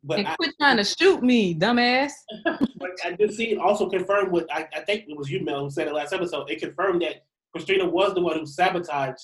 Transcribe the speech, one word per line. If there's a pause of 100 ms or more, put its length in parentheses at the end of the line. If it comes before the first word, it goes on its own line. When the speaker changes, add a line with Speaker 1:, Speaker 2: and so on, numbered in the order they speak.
Speaker 1:
But
Speaker 2:
And
Speaker 1:
I
Speaker 2:
quit (100)
trying
to
shoot
me,
dumbass. (180)
Speaker 1:
<laughs>
but (140)
I
did
see
it
also
confirmed
with,
I,
I
think
it
was
you,
Mel,
who
said
it
last
episode.
It
confirmed
that (300)
Christina
was
the
one
who
sabotaged